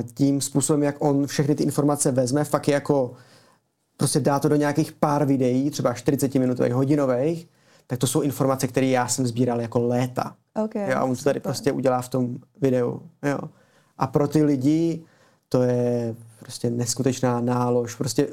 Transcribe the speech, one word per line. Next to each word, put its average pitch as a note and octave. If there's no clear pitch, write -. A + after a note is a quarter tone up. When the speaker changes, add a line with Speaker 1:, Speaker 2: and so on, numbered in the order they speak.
Speaker 1:
tím C#3
způsobem, D3
jak C#3+
on C#3+
všechny C#3+
ty D3+
informace D3
vezme, C3
fakt C#3+
je D3
jako, C#3
prostě D3
dá C#3
to D3+
do D3
nějakých D3
pár D3
videí, C3
třeba C3
čtyřicetiminutových, C3
hodinových, C#3
tak B2
to C#3
jsou D#3
informace, C3+
které C3
já B2
jsem C3
sbíral A#2+
jako A#2
léta. B2
Speaker 2:
OK, G#3+
Speaker 1:
Jo, G3
a -
on B2+
to -
tady C3+
Speaker 2:
super. -
Speaker 1:
prostě -
udělá C3
v -
tom B2
videu, B2+
jo. C#3+
A -
pro C#3+
ty D#3
lidi D#3
to B2+
je A#2+
prostě -
neskutečná A#2+
nálož. B2
Prostě -